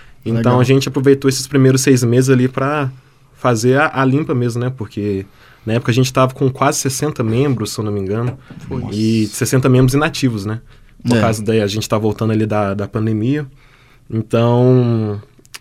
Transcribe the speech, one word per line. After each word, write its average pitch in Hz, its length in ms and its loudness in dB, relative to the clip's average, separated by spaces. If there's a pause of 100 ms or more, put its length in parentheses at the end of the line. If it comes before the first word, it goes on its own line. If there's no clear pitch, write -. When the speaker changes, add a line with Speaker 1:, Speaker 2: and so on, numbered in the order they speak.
(260)
Speaker 1:
Então, 117 120 -2
Speaker 2:
Legal. 123 220 2
Speaker 1:
a 127 40 4
gente 135 240 2
aproveitou 139 420 2
esses 127 180 -2
primeiros 131 340 4
seis 131 220 4
meses 123 260 2
ali 127 180 4
pra 135 440 -4 (420)
fazer 123 460 0
a, 151 220 0
a 139 40 2
limpa 139 300 0
mesmo, 120 260 -2
né? 123 80 -2
Porque 101 560 -4 (400)
na 110 80 -2
época 120 180 0
a 110 40 0
gente 127 180 2
tava 131 200 2
com 135 180 0
quase 139 280 -2
sessenta - 440 -4
membros, 113 480 -2
se - 80 -8
eu 107 60 -4
não 104 60 -4
me 104 100 -4
engano. 113 360 -4 (300)
Speaker 3:
Foi. 90 240 -6
Speaker 1:
E 110 360 0
sessenta 127 420 -2
membros 127 240 4
inativos, 131 520 -2
né? 110 160 -6 (460)
Por 120 100 2
Speaker 2:
É. 110 40 2
Speaker 1:
causa 110 200 0
daí, 110 200 0
a 104 60 0
gente 107 200 -6
tá 113 100 0
voltando 110 360 -2
ali 107 120 0
da, 104 280 -2
da 101 140 -6
pandemia. 113 600 -2 (640)
Então, 117 1120 2 (400)